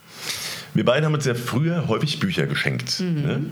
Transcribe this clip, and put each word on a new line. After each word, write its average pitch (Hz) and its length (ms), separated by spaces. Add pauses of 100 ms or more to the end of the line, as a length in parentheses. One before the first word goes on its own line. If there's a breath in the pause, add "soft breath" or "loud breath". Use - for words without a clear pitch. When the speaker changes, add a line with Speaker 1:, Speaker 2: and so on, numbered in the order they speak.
(720 loud breath)
Speaker 1:
Wir 107 140
beide 139 180
haben 156 80
uns 147 140
ja 120 80
früher 160 520
häufig 113 320
Bücher 85 280
geschenkt, - 540
Speaker 2:
Mhm. 170 220
Speaker 1:
ne? 139 300